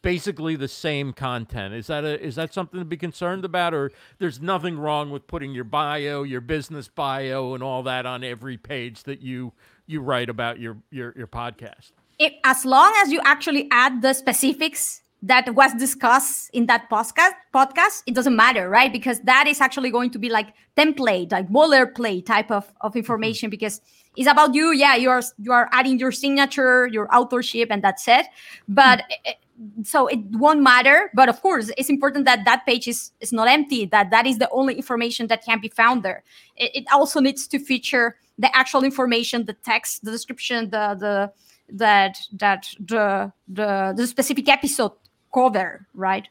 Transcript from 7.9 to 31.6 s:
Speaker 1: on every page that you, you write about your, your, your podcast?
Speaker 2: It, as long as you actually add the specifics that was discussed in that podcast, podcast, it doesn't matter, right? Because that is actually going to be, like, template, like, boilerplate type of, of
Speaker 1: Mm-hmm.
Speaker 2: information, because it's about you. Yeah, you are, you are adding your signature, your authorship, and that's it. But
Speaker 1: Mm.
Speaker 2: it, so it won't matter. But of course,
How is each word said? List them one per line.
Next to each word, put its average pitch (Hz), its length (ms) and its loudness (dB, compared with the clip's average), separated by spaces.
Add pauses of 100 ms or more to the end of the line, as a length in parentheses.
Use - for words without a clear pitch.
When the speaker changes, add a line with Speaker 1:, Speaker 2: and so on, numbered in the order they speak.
Speaker 1:
on 127 200 -10
every 123 320 -12
page 123 480 -14
that 139 180 -14
you, 127 300 -12 (340)
you 156 140 -8
write 123 280 -2
about 117 300 -6
your, 113 180 -12 (140)
your, 123 260 -12
your 117 120 -14
podcast? 120 640 -16 (260)
Speaker 2:
It, 311 160 0 (100)
as 262 200 2
long 285 280 6 (100)
as 294 80 2
you 320 140 0
actually 294 480 0
add 247 300 2
the 262 100 2
specifics 269 920 -4 (200)
that 247 320 2
was 269 200 6
discussed 254 760 0
in 233 140 0
that 240 240 0
podcast, 311 420 2 (200)
podcast, 269 540 2
it 240 80 -6
doesn't 247 220 2
matter, 220 320 4
right? 226 240 4
Because 240 280 -4
that 262 280 4
is 294 120 -2
actually 262 300 -2
going 240 200 -2
to 240 100 -14
be, 240 80 -4
like, 214 240 -2 (240)
template, 240 560 0
like, 185 160 -4
boilerplate 240 800 2
type 214 240 0
of, 202 200 -4 (120)
of 214 80 -4
Speaker 1:
Mm-hmm. 233 80 -6
Speaker 2:
information, 226 520 -6
because 208 300 -8 (360)
it's 269 140 2
about 285 240 6
you. 320 180 2
Yeah, 277 220 6
you 254 160 2
are, 247 120 2 (160)
you 220 140 -4
are 240 200 4
adding 262 260 2
your 254 140 0
signature, 269 720 2
your 220 260 -2
authorship, 240 600 0
and 202 100 -2
that's 190 240 0
it. 247 200 4 (420)
But 254 320 8
Speaker 1:
Mm. - 300 -10
Speaker 2:
it, - 60 -12 (500)
so 269 200 2
it 247 140 -2 (120)
won't 294 280 4
matter. 269 540 6
But 254 140 6
of 233 120 -2
course, 254 360 0